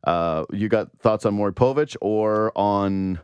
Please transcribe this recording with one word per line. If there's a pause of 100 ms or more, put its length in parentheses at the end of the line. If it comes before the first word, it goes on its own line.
Uh,
you
got (100)
thoughts
on
Maury
Povich
or
on